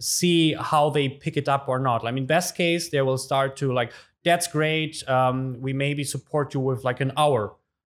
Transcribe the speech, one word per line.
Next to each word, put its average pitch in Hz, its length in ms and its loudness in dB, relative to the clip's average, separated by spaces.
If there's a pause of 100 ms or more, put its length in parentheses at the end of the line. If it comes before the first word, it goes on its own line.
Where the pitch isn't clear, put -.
see 165 540 2
how 147 360 2
they 139 180 2
pick - 280 -6
it 143 120 -2
up 139 200 0
or 127 100 0
not. 120 260 0
I 117 60 -2
mean, 131 160 -4
best 170 300 0
case, 170 340 0
they 139 120 0
will 131 160 0
start 135 400 -2
to, 135 140 0
like, 123 200 -2 (320)
"That's 175 240 2
great. 156 600 -2
Um, 131 520 2
we 135 120 -4
maybe 143 300 -2
support 139 500 -4
you 143 60 -2
with, 131 240 -2
like, 123 180 -2
an 135 160 -2
hour." 139 380 2 (320)